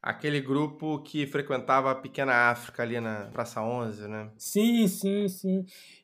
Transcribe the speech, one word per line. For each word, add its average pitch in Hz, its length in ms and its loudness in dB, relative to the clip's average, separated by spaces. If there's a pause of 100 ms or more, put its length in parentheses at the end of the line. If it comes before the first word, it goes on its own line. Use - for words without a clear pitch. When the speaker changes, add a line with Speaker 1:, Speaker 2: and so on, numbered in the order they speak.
Speaker 1:
Aquele 147 360 -2
grupo 147 640 -2
que 147 240 -4
frequentava 135 640 0
a 131 40 2
Pequena 127 560 4
África - 320 -4
ali 117 180 -2
na 107 320 -6
Praça 113 300 -6
onze, 110 440 -4
né? 107 300 -10
Speaker 2:
Sim, 226 500 4
sim, 196 420 0
sim. 190 360 -2 (400)